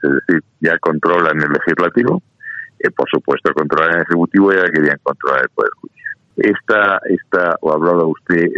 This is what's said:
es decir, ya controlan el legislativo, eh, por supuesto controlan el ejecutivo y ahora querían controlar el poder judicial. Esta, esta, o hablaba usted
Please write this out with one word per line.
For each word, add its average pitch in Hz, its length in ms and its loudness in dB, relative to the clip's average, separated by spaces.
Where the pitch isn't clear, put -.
es 71 80 0
decir, 76 320 0
ya 82 180 0
controlan 80 640 0
el 73 100 -2
legislativo, 87 720 0
eh, - 120 -2
por - 180 -2
supuesto - 440 -2
controlan 78 440 0
el 85 60 0
ejecutivo 85 500 2
y 95 40 2
ahora 90 140 2
querían 73 320 0
controlar 67 400 -2
el 65 80 -2
poder 55 200 -2
judicial. - 340 -16
Esta, 101 680 0
esta, 87 560 0
o 78 120 -2
hablaba 85 340 2
usted 85 520 0